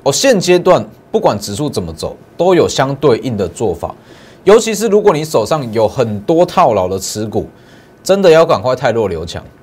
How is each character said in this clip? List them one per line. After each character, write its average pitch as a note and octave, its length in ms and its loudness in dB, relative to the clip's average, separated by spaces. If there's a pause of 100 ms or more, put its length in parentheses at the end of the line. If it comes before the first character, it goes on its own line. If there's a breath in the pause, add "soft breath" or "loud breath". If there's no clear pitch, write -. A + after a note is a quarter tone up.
哦， C#3 80 0
现 A#3+ 280 2
阶 F3+ 180 2
段 F3 280 2 (260)
不 A3 80 0
管 C#3+ 200 0
指 G2+ 160 -10
数 D3 140 -6
怎 - 120 -6
么 D#2+ 120 -8
走， - 240 -10 (180)
都 F3 200 2
有 B2+ 120 4
相 C#3 280 -2
对 C#3 240 2
应 A#2+ 180 -6
的 F#2+ 100 -2
做 F#2 260 -4
法。 - 200 -10 (520 loud breath)
尤 G3+ 120 6
其 A3 160 0
是 G3+ 140 -4
如 G3+ 140 2
果 G3 120 4
你 D3+ 100 -2
手 B2+ 220 -2
上 C#3 260 -4
有 A2 160 0
很 A2 340 -2
多 E3+ 240 2
套 E3 280 2
牢 F#2 140 0
的 F#2+ 100 -4
持 G#2+ 280 -8
股， G2 220 -6 (540 loud breath)
真 G3 200 0
的 F#3 80 6
要 D#3+ 160 6
赶 A2+ 160 0
快 B2+ 140 -2
汰 B2 160 -2
弱 A2 180 0
留 E2+ 160 -8
强。 - 180 -12 (200)